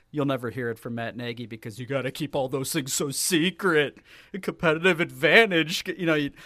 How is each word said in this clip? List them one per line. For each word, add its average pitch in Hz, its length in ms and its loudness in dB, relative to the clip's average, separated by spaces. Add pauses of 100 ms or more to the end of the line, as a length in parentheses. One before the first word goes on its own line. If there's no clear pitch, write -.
(120)
you'll 143 160 -2
never 123 240 -2
hear 117 180 -4
it 113 80 -6
from 120 180 -10
Matt 117 220 -6
Nagy 120 300 -8
because 113 320 -12
you 123 60 -10
gotta 131 260 -4
keep - 240 -6
all 135 120 0
those 135 240 -4
things 139 220 -4
so 151 160 -2
secret. 160 880 0 (360)
A 196 60 -8
competitive 165 600 2
advantage. 165 840 4 (140)
You 185 80 -4
know, 160 80 4
you'd, 147 220 0 (100)